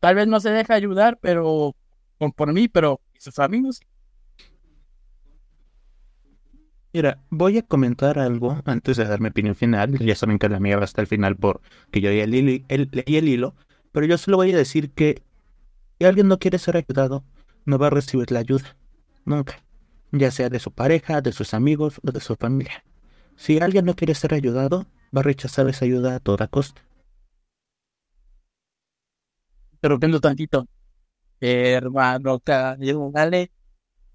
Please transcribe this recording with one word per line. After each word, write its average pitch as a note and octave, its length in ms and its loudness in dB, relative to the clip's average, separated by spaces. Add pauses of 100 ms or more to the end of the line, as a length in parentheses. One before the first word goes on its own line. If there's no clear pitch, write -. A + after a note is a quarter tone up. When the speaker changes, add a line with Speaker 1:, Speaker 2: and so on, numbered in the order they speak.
Speaker 1:
Tal F3+ 160 4
vez G#3 100 2
no A3 140 2
se G#3+ 100 -2
deja A3 240 2
ayudar, G#3 460 2
pero, D#3+ 560 0 (420)
con, D3 140 -2
por D3+ 200 -2
mí, A3 160 2
pero, D3+ 320 2 (140)
¿y - 60 -20
sus - 180 -18
amigos? A#3+ 420 -2 (3000)
Speaker 2:
Mira, D3 380 -2
voy F#3 280 2
a A3+ 40 -2
comentar C3+ 560 0
algo B2 460 -2
antes B2+ 320 -2
de A2+ 80 0
dar G#2 160 -4
mi A2 80 -2
opinión G#2 260 -2
final. A#2 440 0
Ya A2 180 0
saben G#2+ 220 0
que G#2+ 100 0
la G2+ 100 -2
mía G2+ 180 2
va G2+ 80 0
hasta - 160 -6
el G2+ 60 0
final G2+ 300 0
porque - 640 -4
yo G2+ 100 2
ya G#2+ 140 2
el A2 100 -2
hili-, C3 340 2
el, C3+ 220 -2
leí C#3 260 -2
el D#3 120 2
hilo, B2 260 -2 (380)
pero D3+ 140 0
yo E3+ 120 2
solo F#3+ 200 2
voy F#3 140 4
a F3+ 40 2
decir D3 340 0
que - 320 0 (760)
si F3 80 4
alguien G3 200 6
no F#3 120 4
quiere F#3 200 0
ser E3+ 180 -2
ayudado, C3+ 460 -2 (420)
no C#3 140 2
va D3 100 4
a - 20 2
recibir C#3 420 -2
la A#2+ 80 -2
ayuda, C3+ 360 -4 (480)
nunca. D3 380 -4 (480)
Ya C#3 220 2
sea B2+ 160 -2
de B2 100 -4
su - 140 -10
pareja, D3+ 480 0
de C3 100 -2
sus - 240 -6
amigos D3 480 0
o C#3+ 80 -4
de B2+ 100 -6
su - 140 -6
familia. B2+ 500 -6 (520)
Si D#3 240 0
alguien F#3 240 2
no F3 100 0
quiere D#3 220 -2
ser D#3 180 -2
ayudado, C#3 520 -2 (300)
va C3+ 40 2
a C3+ 40 0
rechazar C#3 440 -2
esa C3+ 160 -4
ayuda B2+ 320 0
a B2+ 40 -10
toda G#2 280 -2
costa. - 340 -4 (3000)
Speaker 1:
Interrumpiendo D3+ 460 0
tantito. C#3+ 460 -2 (720)
Hermano, B2+ 1000 0
cállate, C3+ 540 -2 (180)
dale. E3+ 400 0 (640)